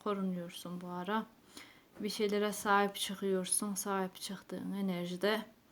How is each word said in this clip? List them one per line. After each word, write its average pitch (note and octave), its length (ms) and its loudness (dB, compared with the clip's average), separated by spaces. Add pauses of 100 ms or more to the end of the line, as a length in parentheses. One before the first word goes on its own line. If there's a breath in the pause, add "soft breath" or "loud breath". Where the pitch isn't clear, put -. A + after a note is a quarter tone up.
korunuyorsun F3+ 760 -2
bu F3+ 80 -8
ara. F#3 380 -2 (720 loud breath)
Bir G#3 100 -2
şeylere G#3 420 2
sahip G3+ 420 4
çıkıyorsun. G3 800 0
Sahip F#3+ 400 0
çıktığın - 580 -6
enerji F3+ 500 -2
de G#3+ 180 4 (320 soft breath)